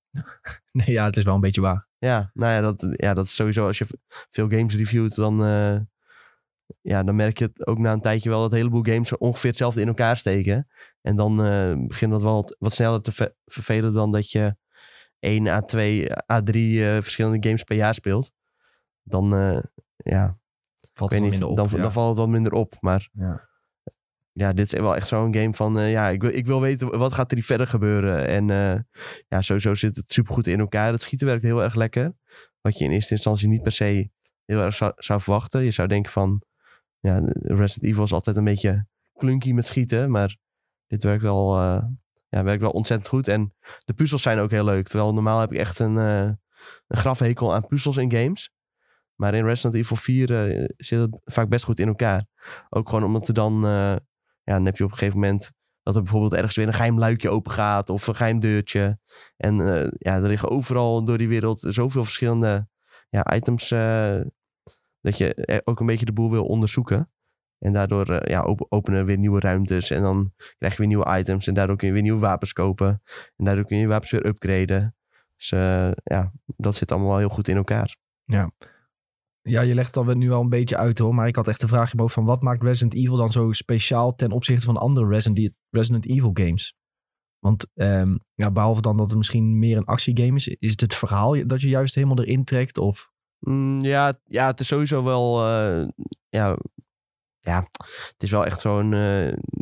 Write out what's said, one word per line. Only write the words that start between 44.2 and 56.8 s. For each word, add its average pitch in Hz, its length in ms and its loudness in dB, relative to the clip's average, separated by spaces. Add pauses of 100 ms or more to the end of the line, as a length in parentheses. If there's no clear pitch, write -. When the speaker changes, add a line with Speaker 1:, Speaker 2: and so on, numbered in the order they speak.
Speaker 2:
zijn 110 180 2
ook 104 120 0
heel 107 120 2
leuk. 98 240 0
Terwijl 107 260 0
normaal 110 260 2
heb 110 120 -2
ik - 80 -6
echt 90 200 -4
een, 110 180 0
eh, 104 320 2 (580)
een - 100 -2
grafhekel 120 560 0
aan 107 140 -2
puzzels 143 300 -2
in 127 140 0
games. 123 400 -2 (640)
Maar 101 180 0
in 110 120 2
Resident 117 300 0
Evil 117 200 -2
vier, 120 540 0 (100)
eh, 65 60 -2 (120)
zit - 220 -4
het 113 260 -2
vaak 113 240 -2
best 120 160 0
goed 110 140 -2
in 101 80 2
elkaar. 104 380 0 (440)
Ook 107 200 -4
gewoon 110 140 0
omdat 107 240 0
er 113 60 0
dan, 107 320 2
eh, 101 300 2 (480)
ja, 101 120 0
dan 92 100 2
heb 95 120 0
je 104 60 0
op 101 80 -2
een - 60 -14
gegeven 101 220 0
moment 101 320 0 (320)
dat 101 120 0
er 107 60 2
bijvoorbeeld 104 320 0
ergens 101 220 0
weer 110 120 0
een 110 60 0
geheim 117 260 2